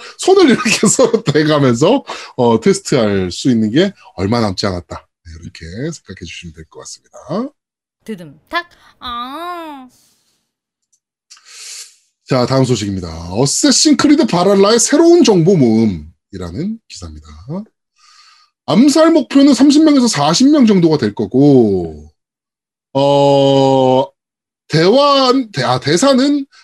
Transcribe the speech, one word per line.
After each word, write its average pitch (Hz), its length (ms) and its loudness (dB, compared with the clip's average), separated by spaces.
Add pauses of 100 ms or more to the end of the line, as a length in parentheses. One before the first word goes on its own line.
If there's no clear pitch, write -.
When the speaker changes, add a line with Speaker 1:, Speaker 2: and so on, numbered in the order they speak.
(180)
Speaker 1:
손을 381 320 4
이렇게 220 200 0
<laughs> 208 180 0
서로 226 340 0
대가면서, 151 800 0 (340)
어, 117 240 0
테스트할 101 720 -2
수 135 200 -4
있는 110 200 0
게 185 220 0 (240)
얼마 107 240 -2
남지 104 260 -4
않았다. - 420 -10 (160)
네, 80 80 -20 (100)
이렇게 - 220 -18 (280)
생각해 95 340 -20
주시면 80 280 -20
될 80 100 -20
것 - 160 -20
같습니다. - 380 -20 (840)
Speaker 2:
드듬탁. 214 640 -12 (300)
아. 277 880 -14 (2500)
Speaker 1:
자, 123 180 -2
다음 131 180 0
소식입니다. 92 680 -6
어쌔신 240 640 0
크리드 294 300 2
바랄라의 196 540 2
새로운 330 420 4
정보 190 340 2
모음이라는 110 1200 -4 (100)
기사입니다. 76 380 -20 (1400)
암살 294 460 4
목표는 277 420 2
삼십 302 300 4
명에서 277 240 2
사십 170 420 0
명 285 160 4
정도가 165 320 2
될 104 160 -4
거고, 98 960 0 (840)
어, 139 1120 2 (640)
대화, 262 640 2 (200)
대-, 135 120 -8
아, 127 160 -2
대사는 277 640 0 (180)